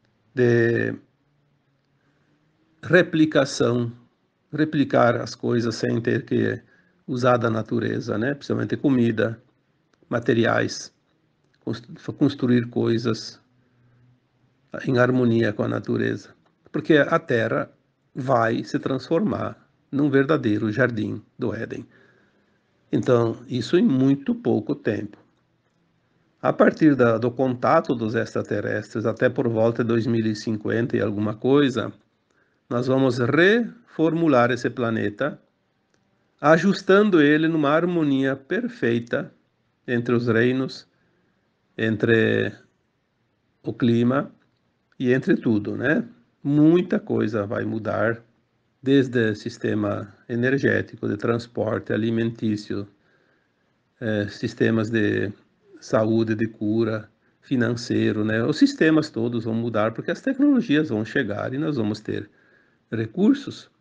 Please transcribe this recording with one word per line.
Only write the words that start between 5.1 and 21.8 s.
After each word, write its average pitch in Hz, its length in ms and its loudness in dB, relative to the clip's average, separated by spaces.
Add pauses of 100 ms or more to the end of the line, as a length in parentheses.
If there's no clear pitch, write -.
as 120 180 -8
coisas 117 400 -2
sem 120 260 -2
ter 117 240 -2
que 110 380 -2 (420)
usar 123 320 2
da 117 140 0
natureza, 113 680 -4
né? 127 160 -2
Principalmente 117 440 -4
comida, 113 680 0 (680)
materiais, 117 880 -2 (680)
cons-, 113 180 -8 (340)
construir 123 520 2
coisas 117 720 -2 (1500)
em - 120 0
harmonia 120 540 2
com 117 120 -4
a 117 40 -2
natureza. 113 640 -4 (380)
Porque 156 240 0
a 147 240 4
Terra 127 520 -2 (460)
vai 120 460 0
se - 160 -6
transformar 135 920 -4 (220)
num 143 180 0
verdadeiro 131 640 0
jardim 110 500 -2 (160)
do 117 160 -4
Éden. 110 320 -10 (1080)